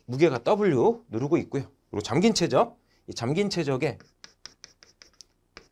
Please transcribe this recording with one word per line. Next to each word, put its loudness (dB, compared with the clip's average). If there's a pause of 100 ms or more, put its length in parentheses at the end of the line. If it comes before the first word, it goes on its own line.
무게가 2
W 2
누르고 -2
있고요. -6 (180)
그리고 -4
잠긴 2
최적, 0 (300)
이 -14
잠긴 -4
최적의 -4 (1700)